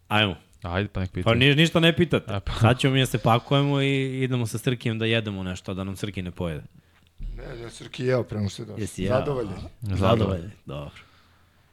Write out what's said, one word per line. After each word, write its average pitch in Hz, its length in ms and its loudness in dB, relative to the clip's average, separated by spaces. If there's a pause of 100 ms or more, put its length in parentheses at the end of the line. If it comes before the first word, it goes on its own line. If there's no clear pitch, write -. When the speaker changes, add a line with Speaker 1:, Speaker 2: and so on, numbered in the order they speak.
(100)
Speaker 1:
Ajmo. 107 260 2 (260)
Speaker 2:
Ajde, 92 260 -2
pa - 120 -6
nek 92 100 -4
pita. 90 140 -6
Speaker 1:
Pa 113 100 4
ni-, 135 200 6
ništa 165 260 4
ne 165 120 6
pitate. 165 360 0
Speaker 2:
E, 101 120 -4
pa. - 120 -6
Speaker 1:
Sad 117 260 4
ćemo 135 160 2
mi 135 60 4
da 127 60 2
se 123 140 -2
pakujemo 139 600 2
i 139 80 0 (320)
idemo 123 260 0
sa 113 120 -6
Srkijem 117 400 -2
da 110 80 -2
jedemo 107 360 0
nešto, 92 320 -6
da 95 100 -4
nam 95 120 -6
Srki 101 260 -6
ne 90 80 -8
pojede. 80 320 -6 (720)
Speaker 3:
Ne, 127 240 -12
ja 117 100 -12
Srki 123 340 -10
jeo 127 180 2
pre 110 160 -6
nego 101 120 0
što - 120 -10
je 110 40 -12
došao. 104 120 -12
Speaker 1:
Jesi 95 240 -6
jeo? 92 80 0
Speaker 3:
Zadovoljan. 127 420 0 (280)
Speaker 2:
Zadovoljan. 98 180 -2
Speaker 1:
Zadovoljan, 98 520 2 (160)
dobro. 143 280 -10 (800)